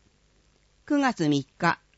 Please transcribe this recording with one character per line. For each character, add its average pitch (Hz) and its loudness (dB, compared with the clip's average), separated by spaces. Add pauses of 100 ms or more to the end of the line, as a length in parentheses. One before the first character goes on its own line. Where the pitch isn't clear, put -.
(840)
九 285 0
月 226 0
三 143 2 (140)
日、 - -2 (180)